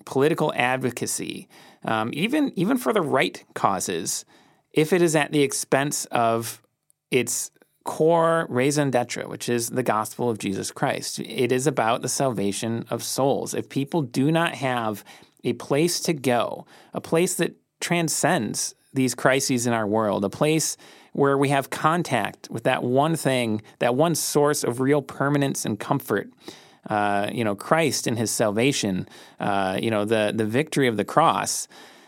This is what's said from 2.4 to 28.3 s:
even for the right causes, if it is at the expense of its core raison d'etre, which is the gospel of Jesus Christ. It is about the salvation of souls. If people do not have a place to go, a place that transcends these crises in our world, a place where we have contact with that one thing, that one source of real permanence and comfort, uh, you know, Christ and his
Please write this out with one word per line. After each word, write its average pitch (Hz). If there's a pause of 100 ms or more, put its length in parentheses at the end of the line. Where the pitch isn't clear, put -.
even 214
for 247
the 196
right 143
causes, 95 (480)
if 156
it 175
is 160
at 147
the 147
expense 139
of 117 (480)
its - (340)
core 165
raison 139
d'etre, 123
which -
is 120
the 123
gospel 117
of 110
Jesus 104
Christ. -
It 120
is 127
about 127
the 135
salvation 113
of 120
souls. -
If -
people 143
do 131
not 165
have 117 (400)
a 123
place 156
to 175
go, 123 (260)
a -
place 170
that - (240)
transcends 160 (180)
these 131
crises 131
in 120
our 113
world, 101
a 98
place 156 (380)
where 139
we 139
have 139
contact 143
with -
that 131
one 143
thing, 120 (160)
that 120
one 156
source 147
of 127
real 143
permanence 143
and 104
comfort, - (600)
uh, 104
you 123
know, 104
Christ 160
and 117
his 110